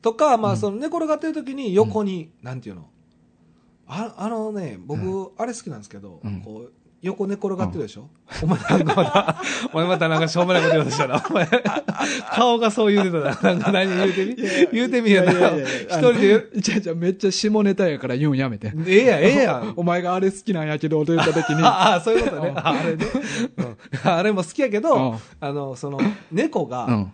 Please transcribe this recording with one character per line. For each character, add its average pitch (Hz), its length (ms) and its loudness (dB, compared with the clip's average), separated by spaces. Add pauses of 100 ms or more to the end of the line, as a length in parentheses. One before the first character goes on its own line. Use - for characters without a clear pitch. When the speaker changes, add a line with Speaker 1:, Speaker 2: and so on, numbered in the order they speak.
Speaker 1:
と 226 120 0
か、 277 220 4
ま 220 140 0
あ、 - 20 2
Speaker 2:
う - 20 2
ん。 - 20 -2
Speaker 1:
そ 202 140 -2
の 196 60 -6
寝 269 100 -6
転 320 220 -4
が 302 80 0
っ - 20 -10
て 320 80 -8
る 320 60 -4
時 269 240 -8
に 240 180 -4
横 214 300 2
に、 175 260 -6 (120)
Speaker 2:
う - 20 -20
ん。 - 20 -12
Speaker 1:
な 127 80 -10
ん 127 60 -12
て 110 80 -16
い 101 40 -14
う 92 40 -16
の？ 80 100 -20 (1000)
あ-、 214 280 -8
あ 202 120 -8
の 220 240 -6
ね、 156 260 -8
僕、 139 220 -8
Speaker 2:
う 190 220 -4
ん。 - 140 -12
Speaker 1:
あ 214 100 -6
れ 247 60 -8
好 233 100 -12
き 190 80 -12
な 139 40 -10
ん 110 60 -14
で - 20 -18
す - 80 -20
け 104 80 -18
ど、 98 240 -20
Speaker 2:
う 110 60 -8
ん。 98 140 -8
Speaker 1:
こ 107 260 -16
う、 - 40 -20 (300)
横 190 240 -6
寝 202 80 -4
転 196 220 -4
が 127 100 0
っ 90 40 -4
て 85 60 -8
る 151 60 -6
で 107 60 -6
し - 100 -18
ょ？ 123 100 -20 (340)
Speaker 2:
う 156 40 0
ん。 165 60 2
Speaker 1:
お - 20 4
前 120 60 -4
な - 180 2
ん 170 60 2
か 156 100 2
ま 180 100 4
た、 - 380 0 (140)
<laughs> - 180 -6
お - 40 -2
前 170 100 0
ま 180 100 0
た 165 100 0
な 160 100 2
ん - 20 2
か 165 80 0
し 160 80 -4
ょ 175 60 2
う 175 40 2
も 185 60 2
な 180 80 4
い - 20 0
こ 160 60 2
と 160 60 4
言 160 60 4
お 147 40 0
う - 20 -2
と 127 60 -4
し 135 40 -4
た 143 120 0
な。 131 200 0
お - 40 -4
前、 180 140 2 (840)
顔 233 280 4
が 226 120 2
そ 214 200 2
う 202 40 4
言 202 140 4
う 175 40 -2
て - 0 -
た 143 300 -2
な。 190 120 4
な 175 40 -2
ん - 40 -4
か 196 100 2
何 190 240 2
言 196 120 2
う 185 40 0
て 190 120 0
み？ 214 160 -4
Speaker 2:
い 247 40 -4
や 202 140 -2
い 285 40 6
や、 339 100 4
Speaker 1:
言 240 140 0
う - 40 -2
て 247 120 2
み 220 80 4
や 185 140 6
な。 180 80 4
Speaker 2:
い - 20 4
や 180 60 2
い - 20 6
や 165 160 4
い - 20 -2
や、 131 60 -6
Speaker 1:
一 - 200 -6 (120)
人 240 160 6
で 214 60 0
言 220 160 6
う。 220 160 0
Speaker 2:
あ - 40 -6
の、 208 60 -2
じ - 100 -2
ゃ 175 40 0
あ、 208 40 0
じ 202 100 -8
ゃ - 20 -4
あ、 - 40 -4
め 175 140 0
っ 185 40 0
ち 190 120 -2
ゃ 190 40 4
下 214 320 0
ネ 196 120 2
タ 190 140 2
や 147 100 -2
か 131 100 -6
ら 123 80 -2
言 147 140 2
う - 20 2
ん 131 40 2
や 135 120 0
め 110 100 -6
て。 107 140 -6 (140)
Speaker 1:
え 190 140 6
え 254 40 4
や 220 120 6
ん、 143 40 2
え 175 80 6
え 262 140 4
や 196 160 2
ん。 110 180 -8
Speaker 2:
お-、 170 40 -6
お 175 40 -2
前 175 180 2
が 175 120 -2
あ 190 60 0
れ 190 100 2
好 196 80 -10
き 208 160 -4
な 160 80 -2
ん 156 40 -4
や 151 120 -2
け 156 100 -2
ど、 151 140 2
っ - 20 0
て 165 100 2
言 160 80 2
っ - 20 4
た 160 80 2
時 160 220 0
に。 156 60 0
Speaker 1:
<laughs> 170 40 4
あ 208 320 4
あ、 170 40 0
そ 226 120 0
う 226 40 4
い - 40 4
う 233 40 0
こ 208 120 -2
と 147 60 -6
ね。 170 60 -2
Speaker 2:
う - 40 -4
ん。 - 60 -4
Speaker 1:
あ - 240 0
れ 165 140 -2
ね。 202 100 -2 (500)
う - 60 -4
ん。 117 140 -8 (340)
あ 170 120 2
れ 214 100 2
も 185 120 -2
好 165 60 -12
き 294 120 -2
や 262 80 0
け 208 100 -2
ど、 226 300 2
Speaker 2:
う 110 40 -6
ん。 110 40 -8 (220)
Speaker 1:
あ 143 120 -6
の、 139 240 -8
そ 143 140 -10
の、 139 100 -6 (320)
猫 208 340 -2
が、 120 200 -6
Speaker 2:
う 120 60 0
ん。 101 220 -2